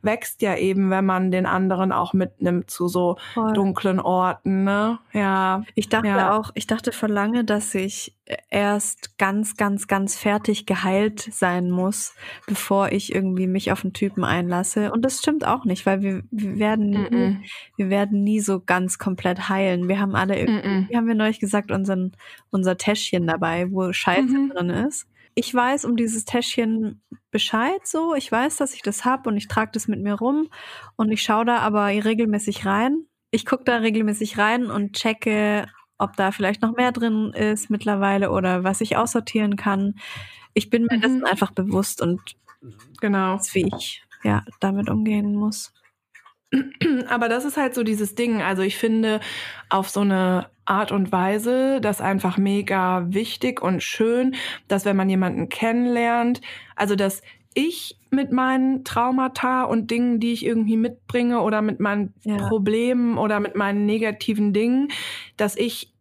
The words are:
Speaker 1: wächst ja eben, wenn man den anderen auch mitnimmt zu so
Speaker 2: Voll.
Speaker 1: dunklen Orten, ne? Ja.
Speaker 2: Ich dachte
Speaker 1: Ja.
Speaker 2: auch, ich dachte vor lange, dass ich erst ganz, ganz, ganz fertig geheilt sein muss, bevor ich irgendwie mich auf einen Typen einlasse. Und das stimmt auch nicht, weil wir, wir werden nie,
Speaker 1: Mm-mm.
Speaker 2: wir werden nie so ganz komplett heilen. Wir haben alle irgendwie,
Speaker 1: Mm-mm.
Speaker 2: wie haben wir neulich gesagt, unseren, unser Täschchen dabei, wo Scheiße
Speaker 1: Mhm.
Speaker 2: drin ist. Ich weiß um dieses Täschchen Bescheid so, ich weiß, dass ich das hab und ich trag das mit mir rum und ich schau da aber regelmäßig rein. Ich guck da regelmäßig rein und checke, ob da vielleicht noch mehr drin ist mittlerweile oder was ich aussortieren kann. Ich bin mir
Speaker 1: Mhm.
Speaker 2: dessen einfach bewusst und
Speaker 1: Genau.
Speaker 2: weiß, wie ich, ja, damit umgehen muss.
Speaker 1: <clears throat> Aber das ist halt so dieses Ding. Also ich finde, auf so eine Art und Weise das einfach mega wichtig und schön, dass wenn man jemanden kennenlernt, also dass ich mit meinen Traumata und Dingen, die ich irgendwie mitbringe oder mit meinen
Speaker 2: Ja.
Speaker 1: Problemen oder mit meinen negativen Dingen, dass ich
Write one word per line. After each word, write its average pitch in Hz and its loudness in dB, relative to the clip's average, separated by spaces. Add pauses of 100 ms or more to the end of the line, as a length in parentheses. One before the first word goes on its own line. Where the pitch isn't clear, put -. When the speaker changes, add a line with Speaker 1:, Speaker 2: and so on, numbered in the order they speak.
Speaker 1:
wächst 214 -2
ja 196 2
eben, 190 2
wenn 190 2
man 185 2
den 185 2
anderen 185 2
auch - 0
mitnimmt 180 0
zu 175 -2
so 180 2 (180)
Speaker 2:
Voll. 220 0
Speaker 1:
dunklen 196 2
Orten, 185 2
ne? 208 0 (140)
Ja. 190 0 (100)
Speaker 2:
Ich - -2
dachte 220 2
Speaker 1:
Ja. 196 2
Speaker 2:
auch, 214 -4
ich 214 -8
dachte 226 -2
vor 214 -4
lange, 214 0
dass 208 -2
ich 196 -6 (360)
erst 202 -2
ganz, 202 -2
ganz, 202 0
ganz 196 0
fertig 208 -2
geheilt 196 0 (120)
sein 180 0
muss, 185 -2 (320)
bevor 196 0
ich - -4
irgendwie 185 0
mich 190 0
auf 196 -4
einen 190 -4
Typen 196 -2
einlasse. 180 0
Und 233 0
das 262 0
stimmt 302 0
auch 247 0
nicht, 185 0
weil 196 2
wir, 196 -2
wir 202 -4
werden 214 2
nie, 202 0
Speaker 1:
Mm-mm. 196 2 (320)
Speaker 2:
wir 190 0
werden 202 2
nie 214 2
so 196 0
ganz 185 0
komplett 185 -2
heilen. 190 0
Wir 196 2
haben 196 0
alle 190 0
irgendwie, - 2 (100)
Speaker 1:
Mm-mm. 190 0
Speaker 2:
wie 240 -2
haben 233 2
wir 226 2
neulich 214 0
gesagt, 202 -2
unseren, 190 -2 (380)
unser 185 0
Täschchen 190 0
dabei, 165 0
wo 185 -2
Scheiße 185 2
Speaker 1:
Mhm. 269 2
Speaker 2:
drin 175 0
ist. 247 -2 (280)
Ich 240 -2
weiß 254 2
um 240 0
dieses 226 -2
Täschchen 226 -2 (300)
Bescheid 240 0
so, 320 0
ich 277 -4
weiß, 254 0
dass 269 -2
ich - -16
das - -4
hab 254 0
und 214 0
ich 202 -4
trag 220 -2
das 220 -4
mit 190 -2
mir 202 -2
rum 277 0 (480)
und 214 0
ich 214 -2
schau 226 2
da 240 2
aber 208 2
regelmäßig 208 0
rein. 247 2 (260)
Ich - 0
guck 254 0
da 240 4
regelmäßig 220 0
rein 226 2
und 202 -4
checke, 214 0 (320)
ob 202 -2
da 196 2
vielleicht 208 0
noch 226 0
mehr 247 2
drin 220 0
ist 214 -2
mittlerweile 196 2
oder 185 2
was 196 0
ich 220 0
aussortieren 220 0
kann. 202 0 (580)
Ich - 0
bin 233 4
mir 233 2
Speaker 1:
Mhm. 214 2
Speaker 2:
dessen 254 2
einfach 196 0
bewusst 196 0
und 175 -2 (640)
Speaker 1:
Genau. 196 2
Speaker 2:
weiß, - -6
wie 185 2
ich, - -10 (220)
ja, 104 2 (160)
damit 196 0
umgehen 208 0
muss. 214 -2 (800)
Speaker 1:
<clears throat> 269 0
Aber 233 0
das 247 0
ist 285 -4
halt 269 0
so 247 0
dieses 214 0
Ding. 233 0
Also 190 0
ich 202 0
finde, 220 2 (480)
auf 190 0
so 202 -4
eine 185 2 (180)
Art 196 0
und 190 0
Weise 233 2
das 208 -2
einfach 190 0
mega 190 2
wichtig 226 -2
und 185 0
schön, 247 2 (340)
dass 196 0
wenn 196 2
man 190 2
jemanden 190 0
kennenlernt, 240 0 (360)
also 202 2
dass 196 0 (320)
ich 320 -2 (120)
mit 277 0
meinen 262 0
Traumata 254 0
und 226 -2
Dingen, 233 2
die 233 0
ich 233 -4
irgendwie 226 2
mitbringe 240 0
oder 214 2
mit 214 -2
meinen 208 0
Speaker 2:
Ja. 214 -2
Speaker 1:
Problemen 226 2
oder 208 2
mit - -4
meinen 202 0
negativen 214 0
Dingen, 247 2 (480)
dass 208 -2
ich - -6